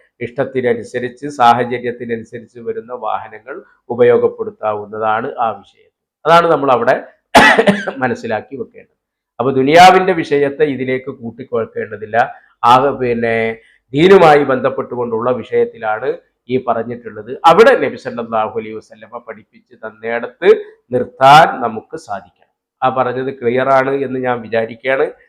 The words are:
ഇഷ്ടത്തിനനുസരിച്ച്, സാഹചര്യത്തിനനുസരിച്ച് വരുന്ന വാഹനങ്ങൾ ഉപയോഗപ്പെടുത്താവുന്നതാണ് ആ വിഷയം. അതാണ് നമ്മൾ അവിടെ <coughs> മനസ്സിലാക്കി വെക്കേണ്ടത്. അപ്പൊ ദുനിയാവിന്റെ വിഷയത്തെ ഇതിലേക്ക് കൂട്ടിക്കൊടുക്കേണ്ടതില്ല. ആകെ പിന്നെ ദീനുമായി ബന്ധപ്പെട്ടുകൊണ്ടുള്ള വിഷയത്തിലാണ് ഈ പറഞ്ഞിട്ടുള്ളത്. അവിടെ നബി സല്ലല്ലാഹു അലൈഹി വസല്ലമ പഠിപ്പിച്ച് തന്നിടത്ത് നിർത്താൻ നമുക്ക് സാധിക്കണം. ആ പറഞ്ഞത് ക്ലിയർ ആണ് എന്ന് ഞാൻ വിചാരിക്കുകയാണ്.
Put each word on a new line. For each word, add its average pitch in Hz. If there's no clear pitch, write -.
ഇഷ്ടത്തിനനുസരിച്ച്, 120
സാഹചര്യത്തിനനുസരിച്ച് 120
വരുന്ന 113
വാഹനങ്ങൾ 110
ഉപയോഗപ്പെടുത്താവുന്നതാണ് 110
ആ 117
വിഷയം. -
അതാണ് 170
നമ്മൾ 139
അവിടെ 120
<coughs> 202
മനസ്സിലാക്കി 117
വെക്കേണ്ടത്. -
അപ്പൊ 127
ദുനിയാവിന്റെ 180
വിഷയത്തെ 143
ഇതിലേക്ക് 127
കൂട്ടിക്കൊടുക്കേണ്ടതില്ല. 113
ആകെ 131
പിന്നെ 117
ദീനുമായി 160
ബന്ധപ്പെട്ടുകൊണ്ടുള്ള 123
വിഷയത്തിലാണ് 117
ഈ 127
പറഞ്ഞിട്ടുള്ളത്. 113
അവിടെ 208
നബി 127
സല്ലല്ലാഹു 113
അലൈഹി 110
വസല്ലമ 107
പഠിപ്പിച്ച് 107
തന്നിടത്ത് 117
നിർത്താൻ 131
നമുക്ക് 113
സാധിക്കണം. -
ആ 131
പറഞ്ഞത് 127
ക്ലിയർ 127
ആണ് 135
എന്ന് 131
ഞാൻ 131
വിചാരിക്കുകയാണ്. 117